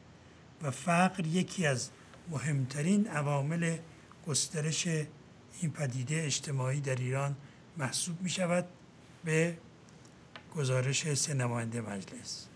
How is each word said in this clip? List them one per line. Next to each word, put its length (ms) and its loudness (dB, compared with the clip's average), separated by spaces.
و 80 0
فقر 560 4
یکی 400 2
از 240 2
مهمترین 760 2
عوامل 720 0
گسترش 600 0
این 100 0
پدیدهٔ 540 -2
اجتماعی 560 0
در 160 -2
ایران 400 0
محسوب 440 -2
می‌شود. 440 2
به 300 4
گزارش 580 2
سه 200 0
نمایندهٔ 460 0
مجلس. 760 -8